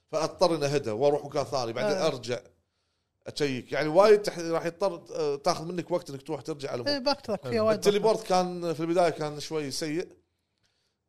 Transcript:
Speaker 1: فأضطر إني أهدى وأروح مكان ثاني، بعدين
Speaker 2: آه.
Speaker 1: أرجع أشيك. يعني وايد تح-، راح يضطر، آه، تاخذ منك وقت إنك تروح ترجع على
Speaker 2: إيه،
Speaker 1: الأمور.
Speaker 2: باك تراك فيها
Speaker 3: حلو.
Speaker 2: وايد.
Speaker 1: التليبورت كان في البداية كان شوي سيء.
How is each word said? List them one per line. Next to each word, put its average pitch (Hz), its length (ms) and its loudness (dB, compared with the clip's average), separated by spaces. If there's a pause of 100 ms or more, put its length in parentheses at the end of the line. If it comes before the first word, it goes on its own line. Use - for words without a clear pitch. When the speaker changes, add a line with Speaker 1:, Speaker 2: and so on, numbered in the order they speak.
(120)
Speaker 1:
فأضطر 160 440 2
إني 143 100 0
أهدى 139 260 -2
وأروح 143 340 2
مكان 139 180 -4
ثاني، 123 300 -4
بعدين 190 240 0
Speaker 2:
آه. 175 100 0
Speaker 1:
أرجع 123 320 -4 (880)
أشيك. 131 440 -4
يعني 151 160 0
وايد 208 340 8
تح-، 180 180 -4
راح 165 260 -2
يضطر، 170 380 -4 (120)
آه، 147 200 0
تاخذ 156 300 0
منك 170 260 -6
وقت 175 180 -2
إنك 135 140 -10
تروح 147 180 -6
ترجع 139 300 -8
على 123 100 -4
Speaker 2:
إيه، 120 60 -6
Speaker 1:
الأمور. 285 180 -2
Speaker 2:
باك 285 200 -2
تراك 208 160 -6
فيها - 100 -8
Speaker 3:
حلو. 220 140 0
Speaker 2:
وايد. 214 120 2
Speaker 1:
التليبورت 208 500 2
كان 180 460 0
في 143 60 -6
البداية 170 300 2
كان 147 300 -4
شوي 147 320 -6
سيء. 160 380 -4 (1000)